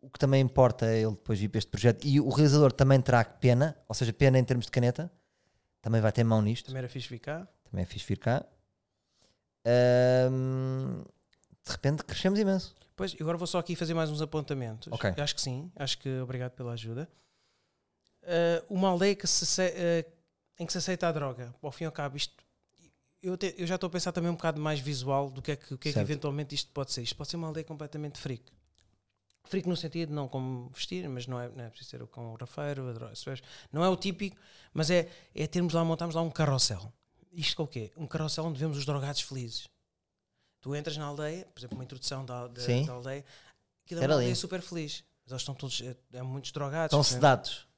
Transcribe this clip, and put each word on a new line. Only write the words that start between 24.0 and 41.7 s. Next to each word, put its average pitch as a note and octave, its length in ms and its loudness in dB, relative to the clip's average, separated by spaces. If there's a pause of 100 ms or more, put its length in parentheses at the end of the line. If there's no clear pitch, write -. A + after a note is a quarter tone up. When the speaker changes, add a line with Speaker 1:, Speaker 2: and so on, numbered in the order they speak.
Speaker 2:
também E3+ 180 0
um E3+ 40 0
bocado D#3+ 260 -2
mais D3+ 200 -2
visual C3+ 500 -2
do C3 120 -14
que D3+ 100 -4
é C#3 40 -2
que, - 180 -12
o B2+ 40 -12
que - 100 -6
é D3 40 -2
que C#3 60 0
Speaker 1:
Certo. C#3+ 100 2
Speaker 2:
eventualmente C#3+ 460 -4
isto - 180 -4
pode C#3 200 -4
ser. B2 100 -6
Isto - 140 -6
pode - 140 -10
ser E3+ 60 -6
uma E3 120 -6
aldeia D#3 160 -8
completamente D3+ 540 -10
freak. B2+ 260 -8 (1000)
Freak F3 240 -4
no F3+ 80 0
sentido, D#3+ 360 -6
não C#3+ 160 -4
como C3 460 -6
vestir, F3 340 -8
mas B2 180 -8
não B2 140 -6
é, A#2+ 80 -8
não B2 160 -14
é A2+ 60 -14
preciso - 200 -20
ser B2 180 -14
com A#2 240 -14
o A2+ 40 -16
rafeiro, C3+ 520 -8
a A#2+ 40 -8
droga, A2+ 220 -12
se - 100 -12
vês. C3+ 160 -8 (320)
Não D3+ 100 0
é F3+ 60 4
o F#3 80 2
típico, F#3+ 400 -6 (380)
mas D3+ 160 0
é, E3+ 180 4 (260)
é D#3 120 -4
termos F3 260 0
lá, E3 120 4
montarmos E3 300 -2
lá E3 60 0
um E3 100 0
carrossel. B2+ 600 0 (400)
Isto E3 240 -2
com E3 60 -4
o D3 60 -2
quê? A2 280 -10
Um D#3+ 100 -10
carrossel D#3 380 -4
onde D#3 140 -4
vemos D3+ 180 -2
os C#3+ 80 -6
drogados C#3 380 -4
felizes. B2 460 -10 (920)
Tu C3+ 140 -8
entras D3 240 -6
na D3+ 80 -6
aldeia, D3+ 480 -6
por - 60 -18
exemplo, B2+ 180 -10